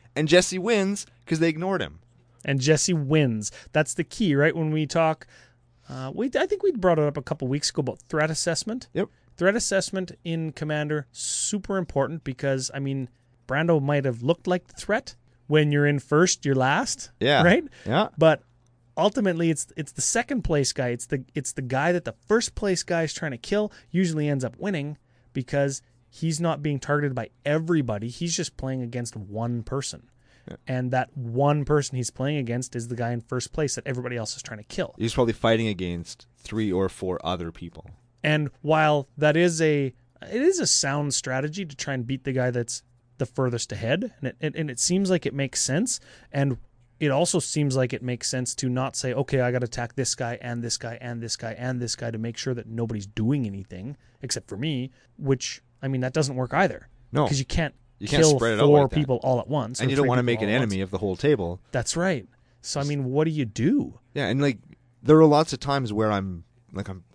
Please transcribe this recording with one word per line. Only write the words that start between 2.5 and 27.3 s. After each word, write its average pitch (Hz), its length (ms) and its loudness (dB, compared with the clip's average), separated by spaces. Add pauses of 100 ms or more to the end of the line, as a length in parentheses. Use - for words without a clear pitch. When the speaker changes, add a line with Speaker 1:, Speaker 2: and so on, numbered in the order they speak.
Speaker 2:
Jesse 156 320 4
wins. 139 580 2 (200)
That's 156 240 0
the 170 80 -2
key, 165 320 0
right? 147 200 4
When 156 140 -2
we 156 160 0
talk, 160 400 0 (640)
uh, 131 240 -10
we, 254 240 -2
I 311 80 2
think 381 160 -2
we 392 120 2
brought 180 260 4
it 151 80 4
up 147 100 -2
a 139 60 -6
couple 143 240 -4
weeks 143 240 -2
ago - 80 -6
about 127 280 -2
threat 156 220 0
assessment. 175 640 -4
Speaker 1:
Yep. 185 160 -2 (280)
Speaker 2:
Threat 190 180 4
assessment 190 560 -2 (120)
in 165 280 -4
Commander, 151 600 -4
super - 680 -4
important 151 460 -2
because, 135 480 -2
I 139 80 -8
mean, 139 300 -4 (380)
Brando 156 340 2
might 143 240 2
have 120 160 -2
looked 143 240 0
like 180 220 -2
the - 80 -20
threat. - 400 -4 (320)
When 151 260 4
you're 147 120 4
in 147 140 2
first, 165 460 2
you're 139 100 2
last. 139 640 0
Speaker 1:
Yeah. 151 240 4
Speaker 2:
Right? 247 220 6 (200)
Speaker 1:
Yeah. 117 220 2 (100)
Speaker 2:
But 156 260 6 (540)
ultimately, 175 520 2
it's, 156 260 -2
it's 156 160 -8
the - 100 -8
second 240 420 -2
place 147 300 2
guy. 127 160 -2
It's 120 180 -4
the, 131 160 -4 (120)
it's - 160 -6
the - 100 -8
guy 131 300 0
that 175 140 0
the 113 100 -8 (120)
first 226 280 0
place 196 280 -2
guy 170 200 -2
is 151 100 -4
trying 151 180 -6
to 147 60 -8
kill 208 340 -2 (200)
usually 160 360 0
ends 139 160 0
up 117 140 -4
winning 151 400 -4 (360)
because 139 480 0 (280)
he's 160 300 -4
not 160 240 0
being 147 160 0
targeted 143 360 0
by 117 140 -6 (160)